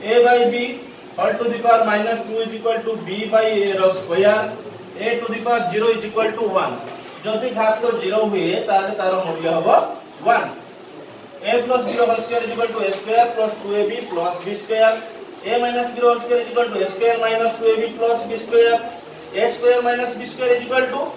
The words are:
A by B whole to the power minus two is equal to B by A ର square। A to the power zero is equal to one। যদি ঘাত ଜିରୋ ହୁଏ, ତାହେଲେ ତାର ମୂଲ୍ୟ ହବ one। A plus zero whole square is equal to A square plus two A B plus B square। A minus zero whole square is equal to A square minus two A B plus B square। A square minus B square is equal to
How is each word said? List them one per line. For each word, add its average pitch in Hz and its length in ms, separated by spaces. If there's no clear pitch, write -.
A 226 40
by 240 120
B - 20
whole 202 240
to 233 120
the - 120
power 226 260
minus 214 360
two 220 180
is 220 140
equal 226 280
to 226 60
B - 20
by 220 100
A 202 40
ର 190 80
square। 196 440
A - 20
to 240 120
the 233 140
power 233 160
zero 214 240
is - 120
equal 214 300
to 233 60
one। - 120
যদি 220 220
ঘাত 220 240
ଜିରୋ 190 180
ହୁଏ, 180 260
ତାହେଲେ 196 320
ତାର 185 140
ମୂଲ୍ୟ 160 300
ହବ 165 120
one। - 140
A 233 40
plus 247 260
zero 240 180
whole 226 160
square 240 220
is 208 80
equal 226 200
to 220 140
A 190 100
square 226 360
plus 220 260
two 202 200
A - 100
B - 20
plus 175 240
B 202 180
square। 220 320
A - 20
minus 240 320
zero 240 140
whole 240 160
square 240 180
is 226 80
equal 240 220
to 196 120
A - 100
square 233 300
minus 226 340
two 226 140
A - 80
B 220 40
plus 233 300
B 226 160
square। 233 320
A 220 40
square 240 320
minus 240 300
B - 20
square 247 220
is 240 120
equal 254 280
to 277 60